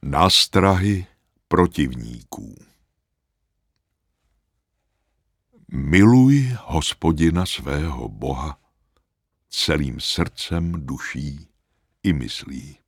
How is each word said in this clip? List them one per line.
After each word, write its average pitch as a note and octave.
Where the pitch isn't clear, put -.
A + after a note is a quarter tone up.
Nástrahy F#2
protivníků. A#1+
Miluj B2
Hospodina E2
svého C#2
Boha C2
celým D2
srdcem, -
duší C#2+
i F#2
myslí. C2+